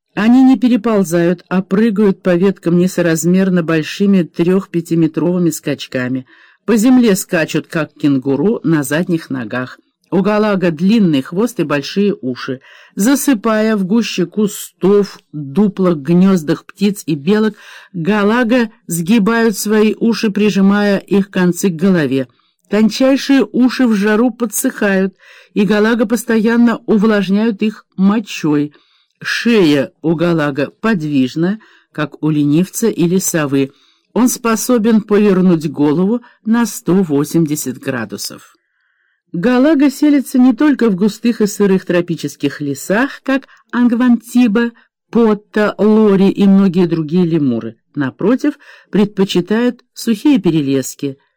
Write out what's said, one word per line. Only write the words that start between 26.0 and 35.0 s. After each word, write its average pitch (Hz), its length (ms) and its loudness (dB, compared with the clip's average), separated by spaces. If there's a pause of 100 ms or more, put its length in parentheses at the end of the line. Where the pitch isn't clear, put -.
постоянно 226 800 0
увлажняют 208 760 0
их 220 240 -4 (120)
мочой. 165 760 -2 (520)
Шея 160 640 0 (120)
у 160 120 0
галага 147 540 -2
подвижна, 160 880 -2 (320)
как 151 320 -8
у 151 60 0
ленивца 156 600 0
или 175 280 0
совы. 139 540 -2 (420)
Он 240 160 2
способен 226 720 0